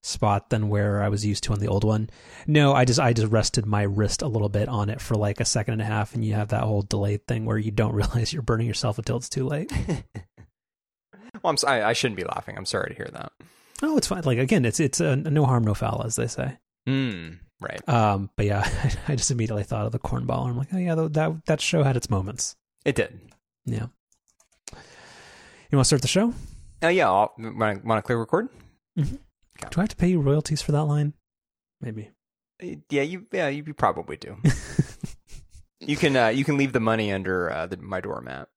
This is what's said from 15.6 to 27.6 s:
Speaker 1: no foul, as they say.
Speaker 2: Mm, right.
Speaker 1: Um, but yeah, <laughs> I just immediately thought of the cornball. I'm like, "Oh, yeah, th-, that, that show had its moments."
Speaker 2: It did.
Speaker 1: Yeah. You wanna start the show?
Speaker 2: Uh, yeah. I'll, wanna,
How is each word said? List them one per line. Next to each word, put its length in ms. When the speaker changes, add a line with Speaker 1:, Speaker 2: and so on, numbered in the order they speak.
Speaker 1:
no 100
foul, 320
as 100
they 120
say. 300
Speaker 2:
Mm, 520
right. 300
Speaker 1:
Um, 480
but 80
yeah, 160
<laughs> 60
I 80
just 160
immediately 320
thought 220
of 60
the 80
cornball. 480
I'm 80
like, 160
"Oh, 60
yeah, 180
th-, 180
that, 340
that 120
show 240
had 140
its 120
moments." 460
Speaker 2:
It 100
did. 240
Speaker 1:
Yeah. 220
You 60
wanna 120
start 180
the 40
show? 260
Speaker 2:
Uh, 80
yeah. 200
I'll, 280
wanna, 460